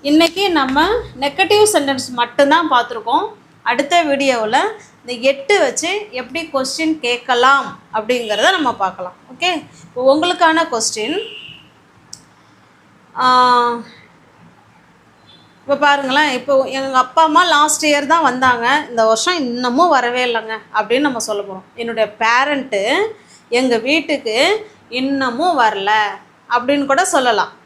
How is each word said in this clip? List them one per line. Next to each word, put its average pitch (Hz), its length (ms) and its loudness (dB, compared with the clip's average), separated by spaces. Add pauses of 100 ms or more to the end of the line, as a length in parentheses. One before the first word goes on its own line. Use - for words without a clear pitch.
இன்னைக்கு 330 480 2
நம்ம 294 380 0 (320)
நெகட்டிவ் 381 520 2
சென்டென்ஸ் 277 360 0
மட்டும்தான் 285 640 2
பார்த்துருக்கோம். 240 580 0 (340)
அடுத்த 285 400 0
வீடியோவில் 277 720 0 (300)
இந்த 247 220 -2
எட்டு 392 300 0
வச்சு 349 520 -2
எப்படி 254 420 -10
கொஸ்டின் 311 460 -4
கேட்கலாம் 247 800 0 (140)
அப்படிங்கிறத 220 560 0
நம்ம 302 240 -2
பார்க்கலாம். 185 460 -6 (140)
ஓகே, 339 320 -4 (160)
இப்போ 262 320 2
உங்களுக்கான 330 540 2
கொஸ்டின், 240 500 -4 (2000)
ஆ, 247 640 2 (1800)
இப்போ 277 160 -2
பாருங்களேன், 285 560 2
இப்போ 262 300 0
"எங்க 269 360 -2
அப்பா 254 240 2
அம்மா 320 220 4
லாஸ்ட் 302 420 2
இயர் 285 200 2
தான் 320 160 2
வந்தாங்க, 254 680 0
இந்த 226 160 0
வருஷம் 226 320 2
இன்னமும் 254 520 0
வரவே 247 360 2
இல்லைங்க" 220 340 -4 (160)
அப்படின்னு 214 260 0
நம்ம 269 180 -2
சொல்ல 202 240 -6
போறோம். 190 200 -12 (120)
"என்னுடைய 226 440 -4
பேரண்ட்டு 262 880 0 (420)
எங்க 240 300 2
வீட்டுக்கு 285 880 -2 (200)
இன்னமும் 269 680 -2
வரல" 214 400 0 (520)
அப்படின்னு 262 360 0
கூட 285 180 2
சொல்லலாம். 247 480 0 (140)